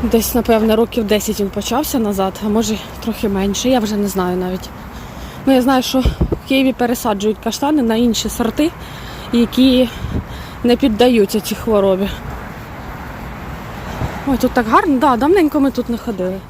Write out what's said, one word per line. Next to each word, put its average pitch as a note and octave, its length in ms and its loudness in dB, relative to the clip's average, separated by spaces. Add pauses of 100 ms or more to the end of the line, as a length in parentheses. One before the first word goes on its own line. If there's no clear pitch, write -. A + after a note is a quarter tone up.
Десь, A3+ 320 2
напевне, A3 400 4
років A#3 280 0
десять G#3 360 0
він G3 100 0
почався B3 500 -2
назад, G3 340 0 (120)
а A3 40 0
може G#3+ 280 0 (260)
трохи A3 260 -2
менше, G3 400 0
я B3+ 100 4
вже G#3+ 160 -2
не G3+ 120 0
знаю F3+ 300 0
навіть. F#3 320 -6 (760)
Ну, C4+ 80 6
я B3+ 80 6
знаю, C4 220 4
що - 160 0
в - 480 0
Києві C4 260 4
пересаджують A3 680 0
каштани C#4+ 380 0
на A3+ 140 2
інші A3+ 340 2
сорти, A#3+ 420 0 (600)
які B3 580 4 (760)
не A#3+ 120 6
піддаються A3+ 640 4
цій G#3 160 -6
хворобі. G3 540 2 (2250)
Ой, C4 100 2
тут B3 140 2
так A#3 160 2
гарно, D4 320 4
да, C4 180 4
давненько D4+ 420 4
ми C4+ 120 4
тут A#3+ 180 -4
не A#3 80 -2
ходили. F#3+ 420 -4 (100)